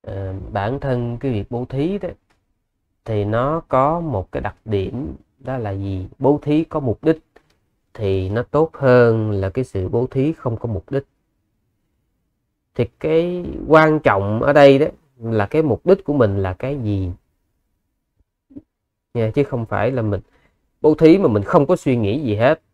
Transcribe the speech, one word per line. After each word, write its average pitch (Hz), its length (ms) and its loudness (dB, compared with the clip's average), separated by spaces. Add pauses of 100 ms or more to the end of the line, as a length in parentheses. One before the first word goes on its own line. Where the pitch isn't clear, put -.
Ờ, 98 280 -8 (180)
bản 107 280 -4
thân 120 400 -4
cái 135 120 -4
việc 101 180 -2
bố 120 180 -4
thí 165 300 -4
đó 180 100 -8 (960)
thì 104 200 -2
nó 127 440 -2
có 143 320 2
một 117 320 -4
cái - 80 -6
đặc 101 240 -8
điểm 107 500 -4 (240)
đó 131 200 -8
là 107 120 -6
gì? 95 380 -6 (100)
Bố 143 240 2
thí 151 220 0
có 156 160 -6
mục 127 240 -4
đích 160 140 2 (760)
thì 95 340 -2
nó 110 140 -2
tốt 156 320 0
hơn 117 560 4
là 95 200 -2
cái 127 140 -4
sự 92 240 -6
bố 120 220 -2
thí 139 220 -2
không 113 240 -6
có 117 100 -10
mục 101 240 -8
đích. 135 140 -4 (1700)
Thì 120 100 -2 (160)
cái 175 440 0 (240)
quan 156 320 4
trọng 104 420 0
ở 139 100 2
đây 139 260 8
đó 151 80 2 (340)
là 113 260 -2
cái 156 160 0
mục 135 240 0
đích 196 180 2
của 147 80 -4
mình 101 300 2
là 92 100 -2
cái 139 260 -8
gì 98 320 -4 (2000)
nha, 110 200 0
chứ 139 100 2
không 117 220 -6
phải 104 240 -2
là 131 120 -4
mình 101 180 -2 (600)
bố 151 140 4
thí 165 240 6
mà 180 100 2
mình 104 140 2
không 143 240 0
có 180 100 2
suy 127 200 0
nghĩ 113 240 -2
gì 113 140 -2
hết 127 260 2 (140)